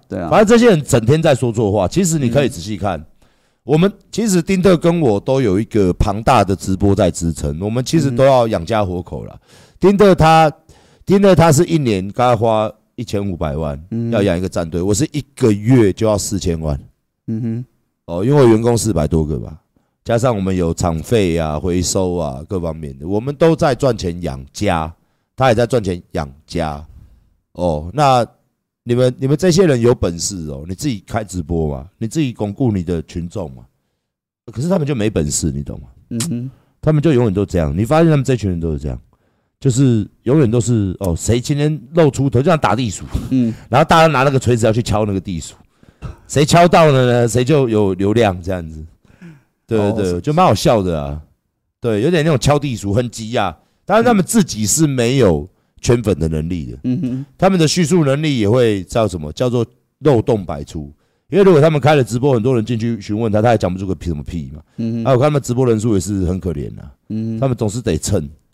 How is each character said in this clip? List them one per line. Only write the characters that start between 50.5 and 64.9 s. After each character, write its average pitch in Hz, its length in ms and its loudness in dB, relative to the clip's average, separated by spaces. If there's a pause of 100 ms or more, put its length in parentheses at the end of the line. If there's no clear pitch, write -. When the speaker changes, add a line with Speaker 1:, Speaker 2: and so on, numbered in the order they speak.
Speaker 2:
笑 117 300 2
的 87 180 -2
啊。 73 220 -8 (580)
对， 107 220 -2
有 139 80 0
点 165 160 0
那 165 60 2
种 151 80 2
敲 147 180 2
地 135 180 -4
鼠， 101 160 -6
很 120 160 0
急 113 300 -8
啊。 95 180 -2 (300)
但 185 140 0
是 226 40 2
他 240 120 4
们 190 100 2
自 226 180 2
己 107 220 -4
是 156 220 0
没 131 300 0
有 85 300 2 (320)
圈 123 220 0
粉 104 160 0
的 78 100 -2
能 78 220 -4
力 78 220 -6
的， 62 140 -16
Speaker 1:
嗯 127 140 -2
哼。 131 260 -6 (120)
Speaker 2:
他 190 140 2
们 190 80 2
的 156 80 4
叙 170 180 0
述 165 180 2
能 139 200 0
力 143 160 -2
也 101 100 0
会 110 360 2
叫 110 220 0
什 87 140 -6
么？ 76 100 -10
叫 127 160 -2
做 120 160 0 (360)
漏 135 240 2
洞 110 200 0
百 73 200 -8
出。 71 280 -12 (360)
因 160 100 -2
为 202 60 6
如 185 80 8
果 147 100 6
他 160 80 4
们 151 100 0
开 139 140 4
了 143 100 4
直 113 140 -4
播， 135 160 2
很 117 80 2
多 127 140 2
人 110 100 0
进 120 140 -4
去 117 200 -4
询 104 160 -6
问 113 160 -2
他， 104 120 2
他 120 80 4
也 113 80 4
讲 90 120 -2
不 92 80 -6
出 98 60 -8
个 92 80 -4
屁， 82 140 -8
什 80 100 -4
么 73 60 -10
屁 73 280 -10
嘛。 73 80 -16 (180)
Speaker 1:
嗯 113 260 -6